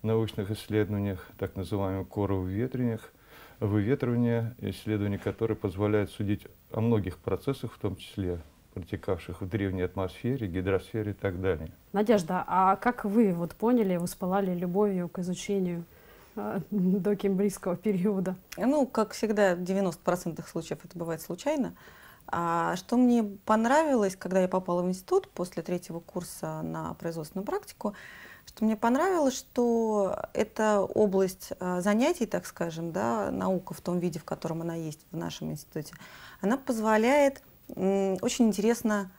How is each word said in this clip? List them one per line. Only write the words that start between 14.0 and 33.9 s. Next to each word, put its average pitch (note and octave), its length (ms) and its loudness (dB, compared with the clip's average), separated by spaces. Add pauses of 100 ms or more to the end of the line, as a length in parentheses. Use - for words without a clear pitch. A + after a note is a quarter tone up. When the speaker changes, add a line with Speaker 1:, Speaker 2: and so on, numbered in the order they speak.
Speaker 2:
любовью F3+ 540 0
к F3+ 100 -8
изучению, F3+ 680 -2 (520)
э, G#3 280 -4
<laughs> - 60 -16
докембрийского G3 1040 0
периода? F#3+ 600 0 (200)
Speaker 3:
Ну, C4+ 300 2
как A3 260 0
всегда, G#3 420 2
в F3 80 -4
девяносто F#3+ 400 -2
процентах F3 460 -2
случаев D#3+ 360 -6
это - 120 -18
бывает E3 240 -6
случайно. C4 540 -2 (540)
А E3+ 480 0
что A#3 200 -2
мне A#3+ 280 6 (200)
понравилось, A3+ 720 4
когда F#3 240 2
я F#3 80 4
попала F#3 340 0
в F3+ 60 2
институт F4+ 400 0
после F3+ 340 -6
третьего F3 380 -6
курса D#3+ 640 -8
на D#3+ 320 -6
производственную E3 500 -6
практику, A3+ 500 -6 (640)
мне A3 180 2
понравилось, C#4 580 4
что A3+ 840 0 (160)
эта G#3+ 480 2
область, F#3+ 800 2
а, F3+ 200 -2
занятий, A3+ 460 2
так F3+ 200 -4
скажем, E3 460 -6
да, G#3+ 380 0
наука F#3 420 -2
в - 80 -12
том F3+ 180 -2